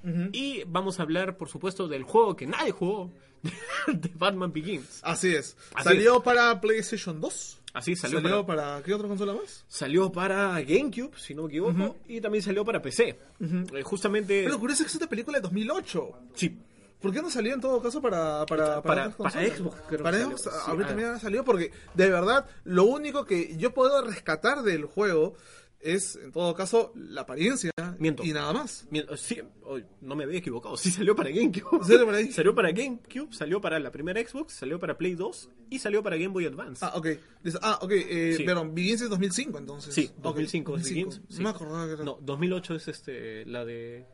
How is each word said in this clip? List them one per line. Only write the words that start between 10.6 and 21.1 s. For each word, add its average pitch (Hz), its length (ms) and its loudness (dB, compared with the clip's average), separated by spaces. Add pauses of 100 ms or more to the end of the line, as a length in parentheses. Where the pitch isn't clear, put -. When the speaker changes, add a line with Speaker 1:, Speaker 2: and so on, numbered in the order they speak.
Speaker 2:
GameCube, 233 560 0
si - 180 -14
no 151 80 -8
me 160 60 -6
equivoco, 165 220 0 (120)
Speaker 1:
Ujú. 202 120 -2 (120)
Speaker 2:
y 226 140 -8
también 214 200 0
salió 196 220 0
para 208 180 0
P 135 100 -4
C. 220 280 2 (220)
Speaker 1:
Ujú. 180 340 -2
Speaker 2:
Eh, 135 80 -4
justamente 196 600 0
Speaker 1:
Pero 285 140 0
curioso 277 240 0
es 311 40 -2
que - 40 -8
es 320 100 -4
una 330 80 -4
película 247 300 -2
de - 20 -2
dos 180 100 -4
mil 214 200 -2
ocho. 170 400 -4 (240)
Speaker 2:
Sí. - 220 -2 (440)
Speaker 1:
¿Por 196 100 0
qué 247 100 -2
no 349 80 -6
salió 240 240 -2
en 269 80 -4
todo 262 200 2
caso 240 200 -2
para, 165 440 0
para, 151 360 2
Speaker 2:
Para, - 0 -
Speaker 1:
para 143 280 2
otras 107 60 -12
Speaker 2:
para - 160 -2 (140)
Speaker 1:
consolas? 233 140 0
Speaker 2:
Xbox, 175 300 -6
creo 151 140 -2
Speaker 1:
Para 170 140 2
Speaker 2:
que 233 60 2
Speaker 1:
Xbox, 254 200 -6
Speaker 2:
salió. 156 160 -6
Sí, 135 120 -4
Speaker 1:
ahorita 165 200 0
Speaker 2:
ah. - 40 -2
Speaker 1:
mira, 233 240 -4